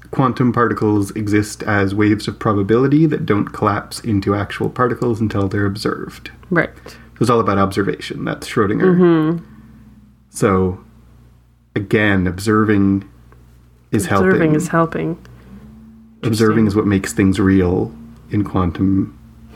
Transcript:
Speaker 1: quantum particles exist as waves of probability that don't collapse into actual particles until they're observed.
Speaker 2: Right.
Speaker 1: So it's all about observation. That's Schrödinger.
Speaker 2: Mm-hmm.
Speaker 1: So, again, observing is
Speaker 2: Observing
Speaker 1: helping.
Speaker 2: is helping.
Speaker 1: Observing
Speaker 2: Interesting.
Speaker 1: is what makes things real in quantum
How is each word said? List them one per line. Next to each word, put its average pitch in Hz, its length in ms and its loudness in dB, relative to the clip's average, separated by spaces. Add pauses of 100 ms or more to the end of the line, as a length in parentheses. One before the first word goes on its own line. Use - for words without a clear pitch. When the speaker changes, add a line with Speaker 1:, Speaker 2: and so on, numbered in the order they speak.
Speaker 1:
quantum 123 420 0
particles 107 600 0
exist 104 520 -2
as 101 300 0
waves 107 340 0
of 104 120 -8
probability 120 640 2
that - 220 -2
don't 104 220 0
collapse - 500 -4
into 101 340 -2
actual 104 380 -4
particles 120 500 -2
until 104 260 -2
they're 101 200 -2
observed. - 640 -8 (180)
Speaker 2:
Right. 170 220 -2 (140)
Speaker 1:
So - 100 -18 (260)
it's 113 80 2
all 117 100 4
about 101 200 0
observation. 98 640 -2
That's - 240 -8
Schrödinger. 110 480 2
Speaker 2:
Mm-hmm. 165 480 2 (840)
Speaker 1:
So, 92 520 0 (920)
again, 101 500 0
observing 98 840 0 (840)
is 180 140 0
Speaker 2:
Observing 185 360 2
Speaker 1:
helping. 156 140 2
Speaker 2:
is 170 140 -2
helping. 165 420 -2 (1120)
Speaker 1:
Observing 110 420 2
Speaker 2:
Interesting. - 20 2
Speaker 1:
is 95 80 -2
what 101 120 2
makes 98 260 0
things 95 260 2
real 95 540 2 (380)
in 104 120 -2
quantum 95 720 -2 (400)